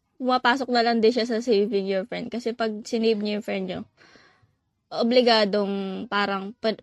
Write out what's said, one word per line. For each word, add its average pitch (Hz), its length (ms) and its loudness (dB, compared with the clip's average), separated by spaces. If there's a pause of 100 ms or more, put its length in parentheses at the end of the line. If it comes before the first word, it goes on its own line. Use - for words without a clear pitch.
(160)
pumapasok 254 520 0
na 240 120 2
lang 233 200 2
din 220 120 6
siya 233 120 2
sa 233 160 -2
saving 202 460 2
your 190 180 -2
friend. 180 240 -8
Kasi 233 240 -6
pag 220 320 -4
sinave 220 360 0
niyo 208 200 -4
yung - 60 -12
friend 202 180 -4
niyo, 180 160 -8 (1080)
obligadong 202 1160 2
parang 202 500 -4
pag, 220 260 -4